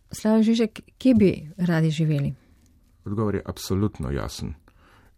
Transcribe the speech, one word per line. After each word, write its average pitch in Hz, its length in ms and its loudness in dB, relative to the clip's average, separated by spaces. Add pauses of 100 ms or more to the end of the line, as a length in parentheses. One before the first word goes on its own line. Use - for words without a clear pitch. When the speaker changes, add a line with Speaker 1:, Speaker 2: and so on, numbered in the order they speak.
(120)
Speaker 1:
Slavo 220 340 2
Žižek, 226 360 0 (120)
kje 262 200 2
bi 202 160 6 (260)
radi 160 340 2
živeli? 151 400 -2 (720)
Speaker 2:
Odgovor 101 340 -2
je - 80 -4
absolutno 92 680 -4
jasen. 58 440 -6 (640)